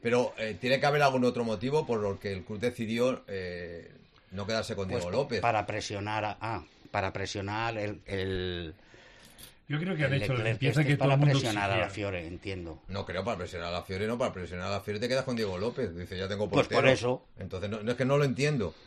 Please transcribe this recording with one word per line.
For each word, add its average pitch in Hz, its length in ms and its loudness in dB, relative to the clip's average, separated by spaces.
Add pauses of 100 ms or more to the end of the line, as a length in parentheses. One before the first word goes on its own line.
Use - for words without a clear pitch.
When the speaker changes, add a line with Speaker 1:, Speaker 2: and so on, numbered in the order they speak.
Speaker 1:
Pero, 120 340 2
eh, 110 240 -4
tiene 127 180 4
que 143 80 2
haber 147 160 4
algún 131 220 6
otro 120 200 2
motivo 123 420 0
por 113 180 0
el 98 140 0
que 101 140 -4
el 90 120 -6
club 107 160 -8
decidió, 117 680 0
eh, 87 640 -8 (420)
no 98 140 -6
quedarse 110 300 -2
con 95 120 -2
Speaker 2:
Pues 92 140 -2
Speaker 1:
Diego 87 140 -4
López. 123 240 0
Speaker 2:
para 110 260 2
presionar 104 580 -2
a, 104 160 -4
ah, 107 240 -6 (260)
para 98 220 -2
presionar 104 680 -4
el, 104 280 -4
el 92 680 -2 (920)
Speaker 3:
Yo 143 120 -2
creo 175 160 -2
que 151 80 0
han 135 80 2
Speaker 2:
el 139 100 2
Speaker 3:
hecho 104 100 0
la 123 60 2
Speaker 2:
Leclerc 110 160 0
Speaker 3:
limpieza 135 260 2
Speaker 2:
este 151 80 6
Speaker 3:
que 143 60 6
Speaker 2:
es 139 40 0
Speaker 3:
todo 139 100 4
Speaker 2:
para 139 60 8
Speaker 3:
el 139 60 8
mundo 143 120 8
Speaker 2:
presionar 107 380 2
a 98 80 4
la 90 80 2
Speaker 3:
exigía. 98 80 -8 (160)
Speaker 2:
Fiore, 87 160 -4
entiendo. 87 640 -8
Speaker 1:
No 95 180 -4
creo, 90 180 -4
para 113 140 -2
presionar 85 300 -6
a 85 40 -4
la 87 100 -2
Fiore 95 240 -4
no, 117 120 -2
para 117 140 0
presionar 90 360 -6
a - 20 -2
la 101 100 -2
Fiore 104 200 -4
te 120 80 -2
quedas 131 160 0
con 127 120 -4
Diego 104 220 -2
López. 101 380 -2
Dice, 90 220 -8
"Ya 92 100 -2
tengo 101 200 -2
Speaker 2:
Pues 120 200 4
por - 80 -4
Speaker 1:
portero". 120 160 8
Speaker 2:
eso. 123 320 0 (140)
Speaker 1:
Entonces, 92 320 -6
no, 107 120 -6
no, 110 100 -2
es 120 40 -2
que 131 80 0
no 139 140 4
lo 147 60 4
entiendo. 131 500 0 (120)